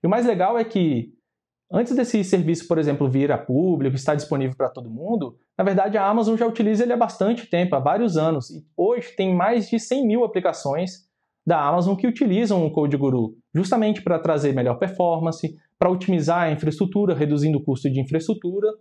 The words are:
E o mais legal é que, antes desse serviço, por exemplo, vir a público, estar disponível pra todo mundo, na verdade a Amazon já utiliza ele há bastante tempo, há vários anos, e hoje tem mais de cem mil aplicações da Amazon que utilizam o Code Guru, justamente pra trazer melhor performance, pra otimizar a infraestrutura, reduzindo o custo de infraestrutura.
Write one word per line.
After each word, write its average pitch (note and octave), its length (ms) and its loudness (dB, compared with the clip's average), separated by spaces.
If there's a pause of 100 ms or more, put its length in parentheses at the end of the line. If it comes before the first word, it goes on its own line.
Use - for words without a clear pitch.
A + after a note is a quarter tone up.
E D#3+ 40 0
o - 20 2
mais A#3+ 160 2
legal G#3+ 320 2
é A3+ 60 0
que, D#3+ 500 0 (580)
antes A#3+ 240 0
desse A3+ 280 0
serviço, E3+ 440 0
por E3 100 2
exemplo, C#3+ 320 0
vir C#3 220 2
a C3+ 60 2
público, C#3 580 0
estar D3 200 0
disponível C3+ 400 -4
pra C3+ 140 -2
todo A#2+ 200 -12
mundo, D3+ 480 -6 (200)
na F#3+ 60 0
verdade G3 340 0
a G3 100 2
Amazon A3 300 2
já A#3 80 0
utiliza A3 380 0
ele A#3+ 100 0
há A3 40 0
bastante A#3 500 -2
tempo, F3 280 0
há C3+ 40 0
vários F3 360 0
anos, D#3 340 0
e E2+ 160 -18 (120)
hoje A3+ 380 0
tem F#3+ 180 0
mais G3+ 360 0
de A#3 100 0
cem C4 260 -2
mil A3+ 180 2
aplicações F3+ 840 -4 (400)
da D#3+ 160 2
Amazon F3 340 2
que B3 120 0
utilizam G#3 580 2
o D3+ 60 -2
Code D3 260 0
Guru, B2+ 380 0 (180)
justamente G#3 480 0
pra E3+ 180 0
trazer D3 340 0
melhor B2 220 0
performance, E3 800 -2 (220)
pra F#3 100 4
otimizar F3 540 0
a D#3+ 80 0
infraestrutura, F#3 640 0
reduzindo D3 420 0
o - 60 -4
custo C3+ 260 -2
de C3 100 0
infraestrutura. F3 680 -2 (140)